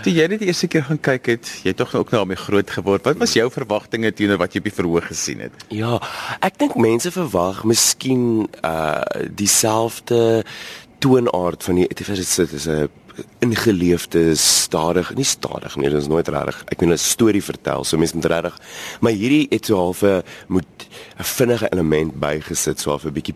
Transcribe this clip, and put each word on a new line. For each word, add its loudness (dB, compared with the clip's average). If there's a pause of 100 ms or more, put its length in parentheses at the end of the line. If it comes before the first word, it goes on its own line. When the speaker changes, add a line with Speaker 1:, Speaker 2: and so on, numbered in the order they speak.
Speaker 1:
Toe 2
jy 4
net -2
die -2
eerste -2
keer 2
gaan -2
kyk -2
het, 0 (160)
jy 0
het -2
tog -2
ook 0
nou 2
daarmee -4
groot 0
geword. 0
Wat 2
was 0
jou 4
verwagtinge -2
teenoor 2
wat -2
jy -2
op -6
die -14
verhoog 2
gesien -8
het? -12 (180)
Speaker 2:
Ja, -2 (400)
ek -2
dink 0
mense 2
verwag -2
miskien, 2 (160)
uh, 0 (280)
dieselfde 2 (540)
toonaard 2
van 0
die, 6
dit -6
is, -2
dit 0
is -6
'n 0 (540)
ingeleefde, 2
stadig, 0
nie -2
stadig -6
nie, 0
dit 0
is -2
nooit 0
regtig, -4
ek -6
bedoel, 4
'n -2
storie 2
vertel, -4
so -2
mense 2
moet 0
regtig, -2 (440)
maar 4
hierdie 2
het -2
so 4
half 0
'n, 4 (260)
moet -4 (300)
'n -10
vinnige 0
element 0
bygesit, -4
so -2
half -2
'n -4
bietjie -6